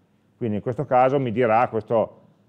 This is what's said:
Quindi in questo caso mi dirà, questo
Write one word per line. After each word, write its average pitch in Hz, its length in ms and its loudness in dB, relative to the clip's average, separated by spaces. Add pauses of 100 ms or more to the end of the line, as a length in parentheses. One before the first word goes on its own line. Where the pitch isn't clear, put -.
(360)
Quindi 107 200 -4
in 95 60 -6
questo 127 220 -6
caso 131 340 2
mi 127 140 -4
dirà, 120 360 2
questo 110 540 -4 (260)